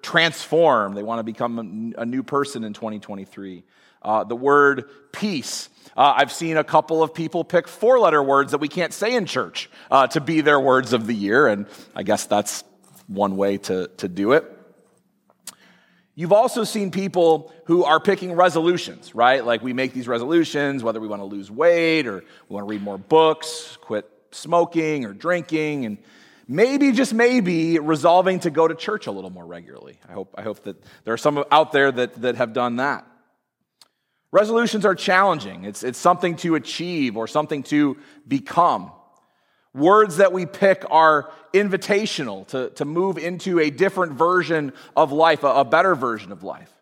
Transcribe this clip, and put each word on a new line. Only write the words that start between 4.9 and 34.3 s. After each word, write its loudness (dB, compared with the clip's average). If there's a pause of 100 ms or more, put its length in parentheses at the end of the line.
peace. -6 (280)
Uh, 4
I've 2
seen -6
a 2
couple 0
of 0
people -6
pick 0
four-letter 2
words 2
that -2
we -4
can't -4
say -2
in -2
church, -8 (220)
uh, 6
to -2
be 0
their 4
words 2
of -2
the -2
year, 2
and -2 (300)
I -8
guess -2
that's -2 (460)
one -2
way 0
to, -6
to -8
do -4
it. 4 (1700)
You've 0
also 4
seen -4
people 2 (120)
who 2
are 4
picking -2
resolutions, 0
right? 4
Like, 0
we -6
make -4
these -8
resolutions, -2
whether -2
we -10
wanna -8
lose -12
weight 2
or -8 (300)
we -12
wanna -8
read -6
more -8
books, 0
quit -8 (220)
smoking -2
or -12
drinking, -4
and -8 (480)
maybe, 2
just 0
maybe, 2
resolving 2
to -4
go 2
to -4
church -8
a -8
little -12
more -18
regularly. -20 (100)
I -20
hope, -14
I -14
hope -10
that -14 (220)
there -4
are -6
some 0
out 4
there 4
that, -4
that -2
have -4
done -2
that. -4 (1300)